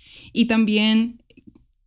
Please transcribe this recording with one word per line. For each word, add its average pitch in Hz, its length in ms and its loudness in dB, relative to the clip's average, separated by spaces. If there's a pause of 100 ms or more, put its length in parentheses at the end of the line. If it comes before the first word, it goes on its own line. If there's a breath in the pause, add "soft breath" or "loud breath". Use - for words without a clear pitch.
(340 loud breath)
Y 233 120 0
también, 220 760 0 (640)